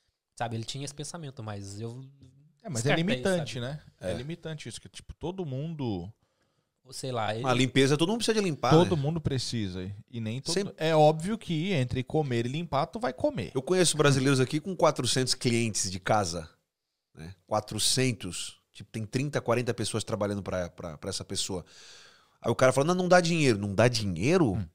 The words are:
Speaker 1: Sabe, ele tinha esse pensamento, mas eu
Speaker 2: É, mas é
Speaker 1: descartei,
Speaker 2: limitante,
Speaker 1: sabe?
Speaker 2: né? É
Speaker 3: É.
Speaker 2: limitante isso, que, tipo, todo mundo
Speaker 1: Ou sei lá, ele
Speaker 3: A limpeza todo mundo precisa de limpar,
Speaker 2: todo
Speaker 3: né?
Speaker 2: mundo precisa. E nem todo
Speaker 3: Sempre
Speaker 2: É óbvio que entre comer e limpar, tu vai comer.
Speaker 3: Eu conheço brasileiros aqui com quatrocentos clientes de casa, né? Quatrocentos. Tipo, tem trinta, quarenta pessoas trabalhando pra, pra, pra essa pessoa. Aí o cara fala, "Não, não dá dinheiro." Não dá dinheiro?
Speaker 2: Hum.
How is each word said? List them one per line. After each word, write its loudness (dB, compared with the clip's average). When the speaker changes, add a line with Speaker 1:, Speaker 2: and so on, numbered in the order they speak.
Speaker 1:
Sabe, -6
ele -6
tinha -8
esse -10
pensamento, -12
mas -10
eu -10
Speaker 2:
É, -16
mas -4
é 2
Speaker 1:
descartei, 2
Speaker 2:
limitante, -2
Speaker 1:
sabe? -8
Speaker 2:
né? -10
É -4
Speaker 3:
É. -4
Speaker 2:
limitante -10
isso, -12
que, -20
tipo, -18
todo -8
mundo -4
Speaker 1:
Ou -18
sei -8
lá, -2
ele -4
Speaker 3:
A 4
limpeza 6
todo 2
mundo -2
precisa 2
de -
limpar, 0
Speaker 2:
todo 8
Speaker 3:
né? 0
Speaker 2:
mundo -2
precisa. -4
E -8
nem -6
todo -6
Speaker 3:
Sempre -2
Speaker 2:
É 2
óbvio 4
que -2
entre 0
comer 0
e -4
limpar, -2
tu -8
vai -2
comer. -2
Speaker 3:
Eu -2
conheço 2
brasileiros 4
aqui 0
com -6
quatrocentos 2
clientes 0
de -6
casa, 0
né? -16
Quatrocentos. -2
Tipo, -20
tem -8
trinta, -2
quarenta 0
pessoas -4
trabalhando -2
pra, -4
pra, -14
pra -10
essa -6
pessoa. -6
Aí 0
o -2
cara 6
fala, 2
"Não, 2
não 0
dá 8
dinheiro." 4
Não -2
dá 6
dinheiro? 2
Speaker 2:
Hum. -4